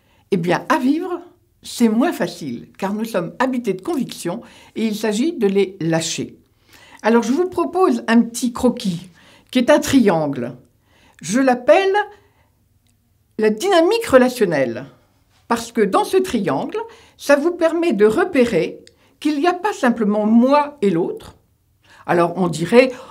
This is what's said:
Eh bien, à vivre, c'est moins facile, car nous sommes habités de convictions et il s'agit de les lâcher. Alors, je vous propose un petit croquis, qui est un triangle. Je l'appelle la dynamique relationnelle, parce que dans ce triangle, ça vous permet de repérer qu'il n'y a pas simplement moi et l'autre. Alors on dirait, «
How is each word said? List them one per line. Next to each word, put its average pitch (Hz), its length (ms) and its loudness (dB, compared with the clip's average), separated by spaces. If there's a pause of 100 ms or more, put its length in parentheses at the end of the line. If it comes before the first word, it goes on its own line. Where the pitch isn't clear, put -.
(320)
Eh 202 60 0
bien, 170 320 -2
à 311 80 2
vivre, 330 440 -2 (400)
c'est - 280 0
moins 247 220 0
facile, 135 680 -8
car 196 160 -4
nous 214 120 -6
sommes 180 340 -6
habités 247 340 -2
de 180 80 -10
convictions 226 600 -6 (340)
et 220 100 -2
il 214 100 -2
s'agit 226 380 -2
de 233 140 0
les 196 320 0
lâcher. 160 580 -4 (640)
Alors, 233 220 2
je 214 80 -2
vous 359 180 0
propose 339 580 0
un 226 140 4
petit - 320 -2
croquis, 220 560 -4 (420)
qui 254 80 0
est 247 100 0
un 294 100 6
triangle. 160 800 0 (640)
Je 190 180 -2
l'appelle 294 560 4 (1400)
la 220 100 2
dynamique 359 560 2
relationnelle, 165 800 2 (640)
parce 233 240 -4
que 226 100 0
dans 294 220 2
ce 381 140 0
triangle, 208 600 -2 (400)
ça - 180 0
vous 294 160 0
permet 330 420 0
de 202 120 2
repérer 233 760 0 (360)
qu'il 302 200 -2
n'y 330 80 0
a 349 60 2
pas 381 200 -4
simplement 214 520 0
moi 269 560 4
et - 80 2
l'autre. - 460 -4 (720)
Alors 170 300 0
on 180 120 -2
dirait, « 170 440 2 (200)